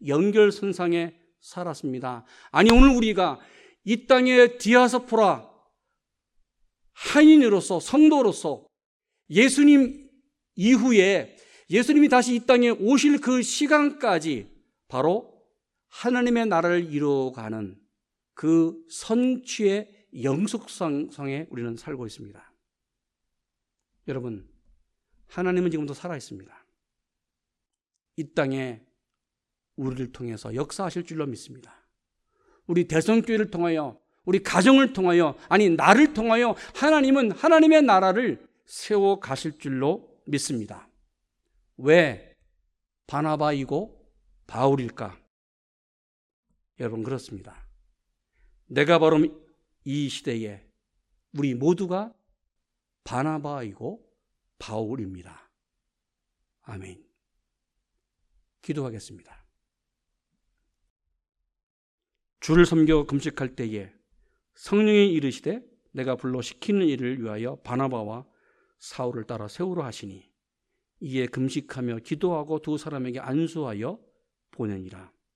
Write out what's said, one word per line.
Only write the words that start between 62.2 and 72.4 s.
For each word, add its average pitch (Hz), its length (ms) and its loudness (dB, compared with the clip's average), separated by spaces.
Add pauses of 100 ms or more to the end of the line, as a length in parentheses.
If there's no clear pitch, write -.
주를 165 260 4
섬겨 156 400 2
금식할 143 500 -8
때에 107 360 -12 (640)
성령이 208 580 2
이르시되, 151 500 -6 (280)
"내가 131 240 -6
불러 127 260 -8
시키는 196 460 -2
일을 131 340 -4
위하여 113 420 -10
바나바와 123 640 -6 (540)
사울을 123 460 -10
따라 107 220 -12
세우라." 175 380 -8
하시니, 101 460 -16 (720)
이에 131 260 -6
금식하며 131 720 -6
기도하고 156 600 -6